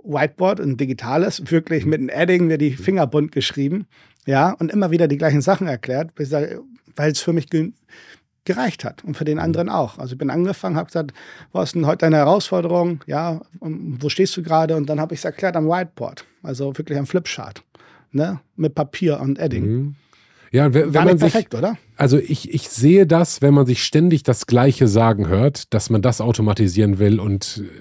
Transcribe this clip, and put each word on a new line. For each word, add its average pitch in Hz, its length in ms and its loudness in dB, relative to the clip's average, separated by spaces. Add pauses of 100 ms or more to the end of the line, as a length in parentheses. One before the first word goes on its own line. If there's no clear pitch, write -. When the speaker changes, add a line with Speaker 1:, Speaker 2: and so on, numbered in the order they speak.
Speaker 1:
Whiteboard, 175 560 -2
ein 135 180 -2
digitales, 139 720 -4
wirklich 160 340 0
Speaker 2:
Mhm. 151 60 0
Speaker 1:
mit 156 100 0
einem 127 80 -4
Edding 175 380 2
mir 160 100 2
die 143 180 0
Finger 180 320 0
bunt 151 240 -2
geschrieben, 147 540 -4 (400)
ja, 139 260 2
und 165 200 -4
immer 196 200 0
wieder 170 160 2
die 143 100 0
gleichen 147 240 2
Sachen 180 260 0
erklärt, 135 480 -6
bis 147 120 -8
ich 135 40 -12
sag, 147 280 -4 (360)
weil 151 160 0
es - 100 -6
für 170 100 -2
mich 165 180 -2
ge-, 160 220 -2 (720)
gereicht 220 400 -4
hat - 220 -12
und 156 100 -8
für - 80 -8
den 151 140 -2
Speaker 2:
Mhm. 160 60 -6
Speaker 1:
anderen 165 260 -2
auch. 156 280 -4
Also 127 160 -12
ich 127 40 -12
bin 139 120 -4
angefangen, 175 460 -4
hab 165 120 -4
gesagt, 156 260 -6 (400)
"Was 180 160 -2
ist - 60 -10
denn 160 100 0
heute 165 140 0
deine 160 180 4
Herausforderung? 175 880 0
Ja, 160 340 -4 (180)
und 151 440 -10
wo 147 60 -4
stehst - 260 0
du 175 80 -8
gerade?" 160 320 0
Und 147 140 -2
dann 151 100 -2
hab 160 140 -6
ich's 151 100 -10
erklärt 175 320 -4
am 156 140 0
Whiteboard, 170 560 -6 (160)
also 139 360 -8
wirklich 151 220 -6
am 139 60 -4
Flipchart, - 580 -6 (480)
ne, 156 300 -2 (160)
mit 156 180 -2
Papier 147 460 -2
und 139 180 -4
Edding. 117 260 -2
Speaker 2:
Mhm. 135 300 -4 (560)
Ja, 139 200 4
wenn, 143 220 2
Speaker 1:
War - 0 -
Speaker 2:
wenn 165 120 4
man 180 100 6
Speaker 1:
nicht 151 80 2
Speaker 2:
sich - 80 4
Speaker 1:
perfekt, 214 240 -2
oder? 185 240 -2 (160)
Speaker 2:
Also 143 240 4
ich, - 340 -4
ich - 160 -6
sehe 165 380 6
das, 165 340 2
wenn 143 140 6
man 139 100 6
sich 123 180 0
ständig 160 380 2
das - 240 0
Gleiche 123 420 4
sagen 107 400 4
hört, 117 460 0
dass - 160 -2
man 110 140 2
das 123 180 0
automatisieren 104 800 2
will 104 200 4
und 98 440 -6 (180)